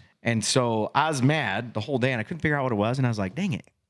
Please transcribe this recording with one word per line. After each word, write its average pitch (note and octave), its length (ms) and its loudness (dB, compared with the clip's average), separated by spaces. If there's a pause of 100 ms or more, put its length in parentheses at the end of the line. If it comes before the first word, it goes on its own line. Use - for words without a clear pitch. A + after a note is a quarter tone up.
(220)
And A2+ 240 0
so A2+ 480 2
I D3 140 2
was D3 160 -2
mad B2 500 0
the G#2+ 80 -4
whole C3+ 160 -2
day, C3 140 2
and A#2+ 80 -2
I G#2+ 40 -2
couldn't D#3+ 180 -10
figure D3+ 160 0
out C#3 60 0
what B2+ 80 0
it A2 40 0
was. A2+ 220 2
And C3 100 2
I - 20 2
was A2 100 -2
like, F#2+ 160 -4
"Dang F3 180 -2
it. - 120 -6 (240)